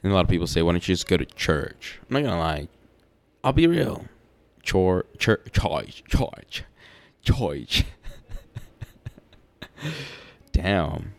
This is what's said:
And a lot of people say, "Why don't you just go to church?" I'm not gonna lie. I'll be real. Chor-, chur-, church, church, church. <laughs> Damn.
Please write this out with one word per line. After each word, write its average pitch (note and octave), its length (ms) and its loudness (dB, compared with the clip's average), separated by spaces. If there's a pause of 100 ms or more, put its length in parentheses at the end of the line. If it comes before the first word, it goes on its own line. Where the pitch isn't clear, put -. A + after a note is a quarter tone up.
And G2 100 2
a - 20 4
lot F#2 100 6
of - 60 2
people F2 160 2
say, E2 160 0
"Why E2+ 100 4
don't F2 140 0
you F#2 80 2
just - 140 -4
go F#2 80 4
to C#2 80 0
church?" - 760 -4
I'm - 120 -8
not C#3+ 80 2
gonna G2+ 160 0
lie. D#2 300 -2 (760)
I'll C3 100 0
be E3 140 6
real. - 400 0 (580)
Chor-, F#2 420 2 (120)
chur-, - 240 2 (100)
church, D2+ 560 -2
church, - 560 -2 (580)
church. D2 640 0 (1900)
<laughs> - 800 -12
Damn. F2+ 680 0